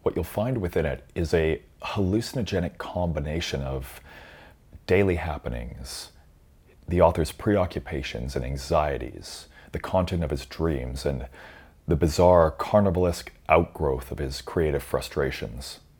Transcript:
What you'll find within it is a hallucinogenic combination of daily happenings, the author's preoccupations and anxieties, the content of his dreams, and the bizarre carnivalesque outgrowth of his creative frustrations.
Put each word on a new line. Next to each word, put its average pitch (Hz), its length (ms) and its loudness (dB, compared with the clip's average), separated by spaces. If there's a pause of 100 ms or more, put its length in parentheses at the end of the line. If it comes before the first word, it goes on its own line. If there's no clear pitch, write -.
What - 120 0
you'll 90 100 0
find 120 340 -2
within 87 260 0
it 67 180 -2 (120)
is 82 180 0
a 80 300 4 (180)
hallucinogenic 101 960 -2
combination 78 880 -4
of 67 400 -8 (840)
daily 92 300 4
happenings, 62 920 -8 (760)
the 87 140 2
author's 82 320 4
preoccupations 76 1040 -2
and 64 80 -2
anxieties, 67 1040 -4 (240)
the - 60 -8
content 90 440 0
of 76 80 -2
his 73 140 -4
dreams, 67 640 -4
and 67 200 -2 (640)
the 82 80 4
bizarre 85 540 6
carnivalesque 90 840 2 (160)
outgrowth 78 600 2
of - 80 -8
his 67 240 -6
creative 73 400 0
frustrations. 65 1000 -6 (200)